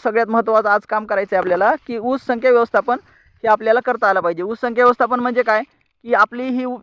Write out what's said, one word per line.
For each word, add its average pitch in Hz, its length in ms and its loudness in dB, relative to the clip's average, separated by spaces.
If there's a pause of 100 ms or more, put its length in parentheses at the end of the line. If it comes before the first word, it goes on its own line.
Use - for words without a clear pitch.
सगळ्यात 226 240 0
महत्त्वाचं 220 420 0
आज 208 120 2
काम 214 240 -4
करायचं 202 300 -2
आहे 185 40 2
आपल्याला 180 360 0 (120)
की 240 100 -6
ऊस 247 280 -4
संख्या 247 260 0
व्यवस्थापन 233 460 0 (460)
हे 233 40 0
आपल्याला 220 380 2
करता 226 240 0
आलं 190 100 2
पाहिजे. 175 240 -4
ऊस 220 180 -8
संख्या 240 220 -2
व्यवस्थापन 247 360 2
म्हणजे 247 240 -2
काय 220 180 0 (420)
की 233 100 -4
आपली 226 300 2
ही 254 220 -4
उ-, 247 180 -6